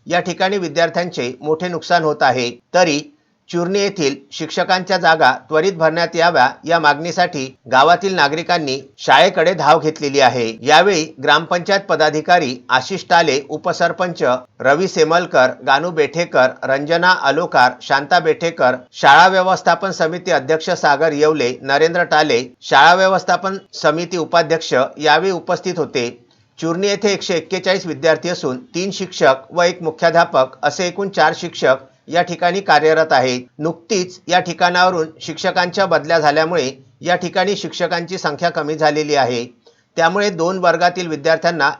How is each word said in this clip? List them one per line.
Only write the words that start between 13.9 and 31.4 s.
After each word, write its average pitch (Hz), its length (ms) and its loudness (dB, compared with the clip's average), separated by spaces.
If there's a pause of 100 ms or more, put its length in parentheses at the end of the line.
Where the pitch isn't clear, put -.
रवी 147 280 2
सेमलकर, 160 640 2 (160)
गानू 147 240 0
बेठेकर, 156 580 0 (140)
रंजना 156 580 0
अलोकार, 139 500 2 (100)
शांता 147 380 0
बेठेकर, 156 560 0 (160)
शाळा 156 360 6
व्यवस्थापन 185 640 0
समिती 175 400 -4
अध्यक्ष 160 380 -2
सागर 160 420 0
येवले, 147 500 0
नरेंद्र 160 420 0
टाले, 151 400 0 (180)
शाळा 156 320 6
व्यवस्थापन 190 640 0 (160)
समिती 170 440 -2
उपाध्यक्ष 160 560 0 (240)
यावेळी 151 340 2
उपस्थित 180 460 -4
होते. 127 320 -4 (500)
चुर्णी 170 280 -2
येथे 202 260 -2
एकशे 190 200 -6
एक्केचाळीस 185 520 -4
विद्यार्थी 156 440 -2
असून 156 280 -6 (180)
तीन 185 160 -4
शिक्षक 170 600 -2
व 160 100 -2
एक 175 220 0
मुख्याध्यापक 160 800 0
असे 147 240 -2
एकूण 185 220 -6
चार 160 260 0
शिक्षक 160 400 -2 (320)